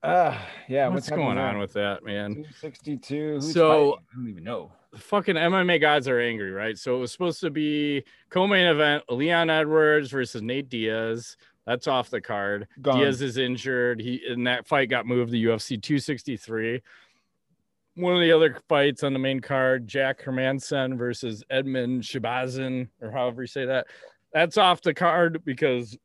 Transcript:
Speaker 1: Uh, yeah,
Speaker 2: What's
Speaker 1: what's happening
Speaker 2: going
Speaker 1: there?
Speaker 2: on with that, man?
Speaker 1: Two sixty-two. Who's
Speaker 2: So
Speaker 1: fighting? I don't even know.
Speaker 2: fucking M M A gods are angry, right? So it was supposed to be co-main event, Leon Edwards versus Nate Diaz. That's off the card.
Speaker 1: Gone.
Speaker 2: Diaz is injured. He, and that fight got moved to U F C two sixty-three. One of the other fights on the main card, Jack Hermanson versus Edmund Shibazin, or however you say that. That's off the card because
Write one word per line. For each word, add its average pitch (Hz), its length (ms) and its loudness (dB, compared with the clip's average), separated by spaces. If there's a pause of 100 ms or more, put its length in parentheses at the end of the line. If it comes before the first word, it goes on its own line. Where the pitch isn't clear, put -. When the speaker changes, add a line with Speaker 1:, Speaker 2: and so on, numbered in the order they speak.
Speaker 1:
Uh, 160 340 2 (320)
yeah, 135 200 0
Speaker 2:
What's 120 80 0
Speaker 1:
what's - 120 -6
happening 123 200 -2
Speaker 2:
going 101 100 0
Speaker 1:
there? 95 80 0
Speaker 2:
on 104 120 -2
with 101 160 -6
that, 101 300 -4
man? 104 300 -6
Speaker 1:
Two 151 100 -12 (160)
sixty-two. 151 760 -8
Who's 147 200 -6
Speaker 2:
So 160 140 6 (240)
Speaker 1:
fighting? - 200 -8
I 120 40 -14
don't 123 120 -8
even 90 160 -12
know. 98 280 -10 (240)
Speaker 2:
fucking 196 420 -2
M 170 160 2
M 180 160 2
A 170 80 4
gods 147 300 4
are 123 120 2
angry, 113 320 -2
right? 104 240 -6
So 123 200 -2
it - 20 -2
was 123 120 -6
supposed 175 300 -4
to 175 100 -2
be 147 540 -2 (240)
co-main 185 380 4
event, 151 420 4
Leon 165 400 2
Edwards 151 600 4
versus 123 320 -4
Nate 127 260 -6
Diaz. 113 680 -4 (280)
That's 123 220 -2
off 127 220 0
the 113 100 -4
card. 101 480 -6 (140)
Speaker 1:
Gone. 131 160 2
Speaker 2:
Diaz 135 240 2
is 127 160 -4
injured. 123 600 -2
He, 123 300 -8
and 123 180 -4
that 123 200 -2
fight 135 240 0
got 123 160 0
moved 123 260 0
to 120 60 0
U 113 160 4
F 107 80 -6
C 120 160 -6
two 143 200 -2
sixty-three. 117 840 -6 (1120)
One 180 200 0
of 180 60 4
the 170 120 6
other 156 260 6 (100)
fights 143 360 4
on 139 100 0
the 135 60 -2
main 135 200 0
card, 131 460 0
Jack 131 360 -2
Hermanson 131 760 -2
versus 117 500 -6
Edmund 131 540 -2
Shibazin, 127 840 -6 (120)
or 110 120 -12
however 123 300 -4
you 123 40 -8
say 135 200 -6
that. 131 200 -2 (460)
That's 165 260 2
off 180 240 6
the 170 100 0
card 170 520 2
because 123 600 -2